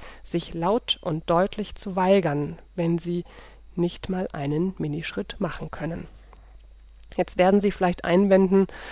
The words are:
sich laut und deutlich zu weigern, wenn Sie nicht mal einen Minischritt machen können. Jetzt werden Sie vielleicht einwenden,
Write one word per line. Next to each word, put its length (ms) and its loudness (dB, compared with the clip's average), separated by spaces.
sich 320 -6
laut 480 0
und 260 -4
deutlich 460 0
zu 220 -8
weigern, 640 2
wenn 220 2
Sie 260 -4
nicht 340 -2
mal 240 -2
einen 460 -2
Minischritt 600 -6
machen 320 -6
können. 360 -8
Jetzt 200 -2
werden 240 6
Sie 120 2
vielleicht 320 0
einwenden, 640 4